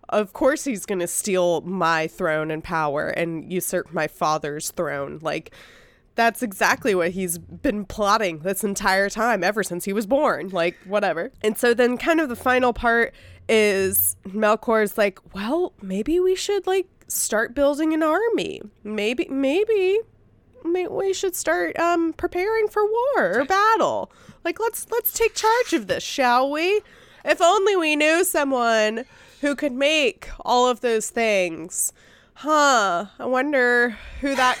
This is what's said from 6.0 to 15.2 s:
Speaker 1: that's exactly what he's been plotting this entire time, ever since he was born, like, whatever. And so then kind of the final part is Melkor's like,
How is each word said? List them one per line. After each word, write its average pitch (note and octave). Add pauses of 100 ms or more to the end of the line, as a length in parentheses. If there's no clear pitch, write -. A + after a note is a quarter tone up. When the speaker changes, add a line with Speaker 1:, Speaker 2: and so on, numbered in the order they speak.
Speaker 1:
that's A#3
exactly G#3
what F3+
he's F3
been G3+
plotting G3+
this F#3+
entire G3
time, A3
ever G#3
since F3+
he G3
was G#3+
born, G3+
like, F3
whatever. F#3+ (100)
And G#3+
so A#3+
then B3
kind D#4+
of D4
the A#3+
final B3+
part A#3 (340)
is G3 (100)
Melkor's G#3+
like, G3+ (160)